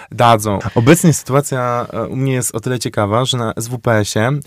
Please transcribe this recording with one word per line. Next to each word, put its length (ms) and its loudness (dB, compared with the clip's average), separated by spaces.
dadzą. 460 4
Obecnie 380 6
sytuacja, 800 -2
e, 140 -6
u 100 -8
mnie 160 -2
jest 220 -4
o 60 -6
tyle 180 -2
ciekawa, 460 0
że 120 -2
na 200 -4
S 120 -6
W 100 -6
P 140 0
S 240 0
ie 140 2